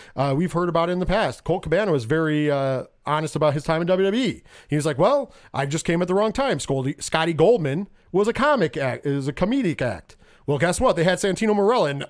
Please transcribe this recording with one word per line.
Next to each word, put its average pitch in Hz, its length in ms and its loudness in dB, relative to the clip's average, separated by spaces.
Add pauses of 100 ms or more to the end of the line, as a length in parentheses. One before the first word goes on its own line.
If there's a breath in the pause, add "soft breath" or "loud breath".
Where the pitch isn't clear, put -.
(160 loud breath)
Uh, 135 200 0
we've 170 160 -2
heard 175 160 0
about 170 200 0
it 180 40 -2
in 180 60 -2
the 180 80 -2
past. 180 380 -2
Colt 175 180 -2
Cabana 180 300 0
was 135 120 0
very, 151 460 0
uh, 135 340 -2 (220)
honest 151 300 -2
about 147 180 2
his 151 80 -4
time 165 180 0
in 175 60 -2
W 185 180 2
W 214 200 0
E. 170 180 -4 (260 loud breath)
He 147 80 -2
was 147 100 0
like, 143 120 0
"Well, 240 340 2 (220 loud breath)
I 139 120 -2
just 147 180 -4
came 170 180 0
at 180 60 -2
the 180 60 0
wrong 214 180 2
time. 254 260 -2
Scotty, 135 400 -4
Scotty 165 340 -2
Goldman 165 540 2 (260 soft breath)
was 196 140 2
a 233 60 0
comic 233 440 2
act, 135 300 -4
is 139 220 -2
a 147 40 -4
comedic 202 480 -2
act." 104 360 -6 (300 soft breath)
Well, 143 120 0
guess 170 220 0
what? 269 160 2
They 165 80 0
had 180 140 2
Santino 208 360 0
Marella, 202 360 2
and 139 200 -6